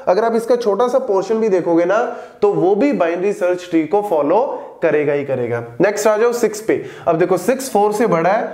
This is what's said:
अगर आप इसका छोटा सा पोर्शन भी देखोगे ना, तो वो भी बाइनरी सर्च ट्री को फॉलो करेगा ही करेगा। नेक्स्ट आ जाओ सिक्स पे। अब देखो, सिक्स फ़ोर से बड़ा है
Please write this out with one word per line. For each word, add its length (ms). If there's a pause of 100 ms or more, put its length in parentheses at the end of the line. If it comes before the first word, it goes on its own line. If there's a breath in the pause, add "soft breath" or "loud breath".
अगर 160
आप 120
इसका 200
छोटा 320
सा 120
पोर्शन 360
भी 140
देखोगे 360
ना, 140 (420 loud breath)
तो 120
वो 220
भी 180
बाइनरी 400
सर्च 360
ट्री 180
को 140
फॉलो 400 (400 loud breath)
करेगा 320
ही 120
करेगा। 380 (180)
नेक्स्ट 260
आ 100
जाओ 140
सिक्स 300
पे। 220 (240 loud breath)
अब 100
देखो, 200
सिक्स 320
फ़ोर 240
से 140
बड़ा 220
है 240